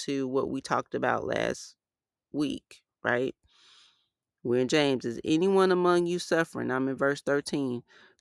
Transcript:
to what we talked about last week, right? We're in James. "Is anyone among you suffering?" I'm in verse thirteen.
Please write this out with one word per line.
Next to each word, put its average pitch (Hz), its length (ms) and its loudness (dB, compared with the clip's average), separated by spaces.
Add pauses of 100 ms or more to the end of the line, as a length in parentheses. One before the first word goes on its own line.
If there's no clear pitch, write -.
to 135 220 -2
what 131 220 0
we 135 100 -4
talked - 340 -4
about 123 320 -2
last 113 500 -4 (560)
week, - 500 -6 (220)
right? 123 300 0 (1080)
We're 123 180 2
in 127 80 2
James. 139 360 2
"Is 117 200 -6
anyone 190 480 4
among 175 340 4
you 175 120 -2
suffering?" 160 520 -2
I'm 131 180 -2
in 135 80 -4
verse 139 240 0
thirteen. 143 640 -2 (380)